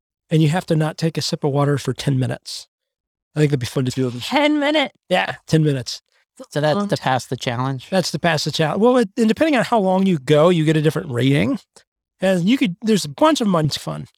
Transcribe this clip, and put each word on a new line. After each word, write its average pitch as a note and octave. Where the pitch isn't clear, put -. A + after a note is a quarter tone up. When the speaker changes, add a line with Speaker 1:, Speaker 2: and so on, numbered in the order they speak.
Speaker 1:
and D#3+
you D#3
have F3+
to E3
not D#3
take E3
a D3
sip -
of C#3+
water C#3+
for B2+
ten C3+
minutes. -
I D3+
think D3
that'd C#3+
be A#2+
fun C3
to B2+
do. C3
Speaker 2:
Ten D4
minutes? C#4+
Speaker 1:
Yeah, F3+
ten D#3+
minutes. C#3
Speaker 3:
So D3
that's D3+
to G#3
Speaker 2:
Okay. F3+
Speaker 3:
pass C3
the C3
challenge? B2+
Speaker 1:
That's F#3+
to D#3+
pass D#3+
the D3+
challenge. D#3+
Well, B3
it, A#3
and A3
depending D4
on G#3+
how A#3
long F#3+
you F3
go, D3
you D#3+
get D#3
a D3+
different D3+
rating. C#3
And F#3
you C4
could, G3
there's G#3+
a D3
bunch D4+
of G#3+
months D#3
fun. D3+